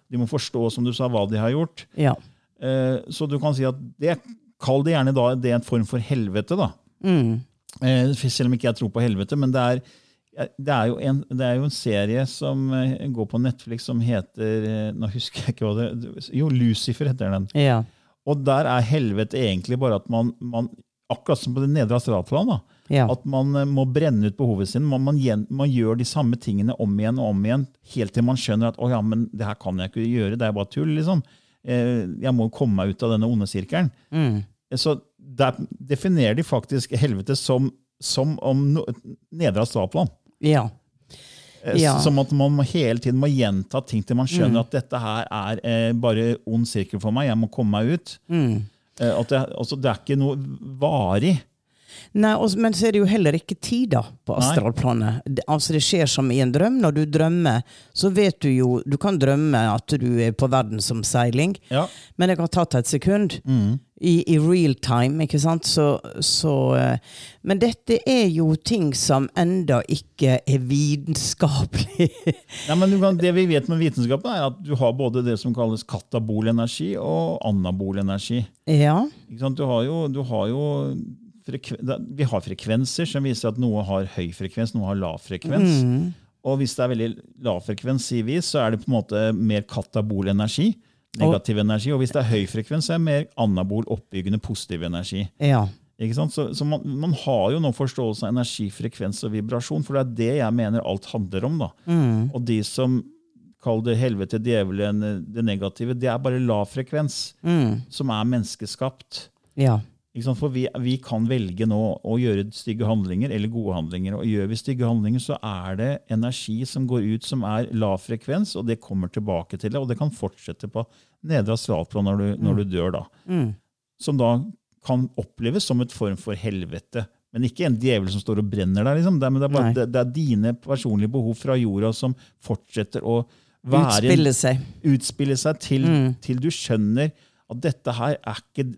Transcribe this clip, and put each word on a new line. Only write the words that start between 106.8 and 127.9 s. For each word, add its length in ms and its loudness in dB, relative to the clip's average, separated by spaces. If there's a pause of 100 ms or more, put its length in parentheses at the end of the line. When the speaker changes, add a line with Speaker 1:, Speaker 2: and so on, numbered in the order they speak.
Speaker 2:
Mm. 460 2
Speaker 1:
som 200 -4
er 160 0
menneskeskapt. 1040 -4 (280)
Speaker 2:
Ja. 220 4 (380)
Speaker 1:
Ikke 100 -8
sant? 120 -2
For 120 -2
vi, 180 -2 (120)
vi 180 0
kan 280 -4
velge 400 -2
nå 120 2 (260)
å 160 -2
gjøre 320 0
stygge 340 -6
handlinger 460 0
eller 180 -2
gode 240 -4
handlinger, 440 -4
og 80 -4
gjør 240 0
vi 100 -4
stygge 260 -4
handlinger, 380 0
så 180 -6
er 340 -6
det 120 -4 (220)
energi 560 -4
som 220 -6
går 280 0
ut 80 -6
som 200 -4
er 280 -4
lav 300 0
frekvens, 540 -4
og 120 -6
det 140 -2
kommer 280 -4
tilbake 480 -4
til 140 -6
det, 80 -4
og 80 -4
det 100 -2
kan 140 -2
fortsette 580 -8
på 140 -6 (400)
nedre 300 0
astralplan 520 -2
når 120 2
du, 100 0 (160)
når 100 4
Speaker 2:
Mm. 40 2
Speaker 1:
du 60 0 (140)
dør 140 0
da. 120 -6 (240)
Speaker 2:
Mm. 280 -2 (440)
Speaker 1:
Som 180 -2
da 260 4 (420)
kan 320 0
oppleves 460 -2
som 180 0
et 100 -4
form 260 -4
for 180 -8
helvete. 720 -6 (240)
Men 120 -2
ikke 220 -2
en 140 2
djevel 320 2